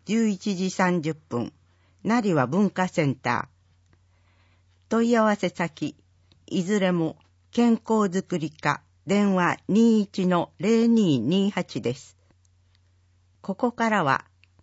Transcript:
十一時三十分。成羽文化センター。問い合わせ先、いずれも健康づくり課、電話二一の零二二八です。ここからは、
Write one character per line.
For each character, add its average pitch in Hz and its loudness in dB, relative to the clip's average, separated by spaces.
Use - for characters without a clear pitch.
十 220 0
一 196 -4
時 185 -4
三 180 0
十 156 -4
分。 120 -8
成 208 0
羽 131 2
文 185 0
化 185 -4
セ 170 -2
ン 135 0
タ - -4
ー。 - -20
問 233 0
い 240 4
合 220 4
わ 208 2
せ 185 -2
先、 - -8
い 180 -4
ず 202 0
れ 185 2
も 160 -2
健 233 2
康 220 0
づ 185 -4
く 175 -6
り 151 -8
課、 147 -4
電 202 2
話 175 0
二 220 4
一 190 -2
の 175 0
零 226 2
二 202 4
二 190 0
八 175 -6
で 120 -4
す。 - -20
こ 190 -8
こ 240 -2
か 226 -2
ら 208 0
は、 135 0